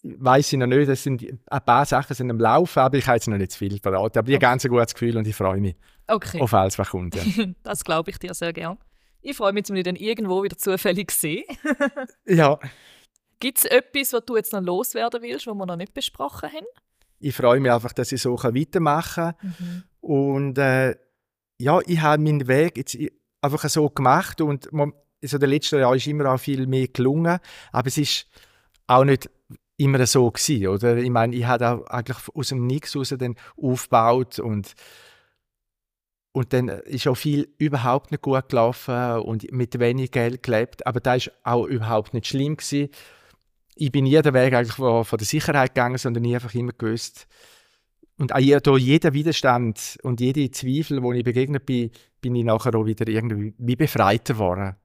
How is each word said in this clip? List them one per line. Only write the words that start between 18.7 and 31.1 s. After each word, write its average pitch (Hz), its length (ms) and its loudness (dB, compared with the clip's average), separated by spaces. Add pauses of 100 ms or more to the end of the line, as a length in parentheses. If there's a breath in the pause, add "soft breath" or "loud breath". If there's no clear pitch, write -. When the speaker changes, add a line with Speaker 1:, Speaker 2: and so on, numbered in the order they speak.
Speaker 1:
kann. 185 200 -10
Speaker 2:
Mhm. 175 240 -10 (180)
Speaker 1:
Und, 139 580 0
äh, 131 360 2 (640)
ja, 147 280 2
ich 170 140 0
habe 156 220 4
meinen 147 260 0
Weg 147 280 2
jetzt - 180 -8
i-, - 180 -8 (280)
einfach 143 280 -2
so 151 200 2
gemacht 139 540 2
und 143 300 -2
man, 147 200 0 (300)
so 143 140 -6
in 135 60 -2
den 139 80 4
letzten 151 280 2
Jahren 131 200 4
ist 120 80 -4
immer 143 260 0
auch 127 80 0
viel 131 260 -4
mehr 131 220 0
gelungen, 160 500 0 (340 loud breath)
aber 127 160 -2
es 131 100 -2
ist - 280 -2 (600 soft breath)
auch 127 180 6
nicht 139 240 2 (480)
immer 139 300 2
so 120 240 4
gewesen, 107 380 -2
oder? 113 280 2
Ich 123 140 -2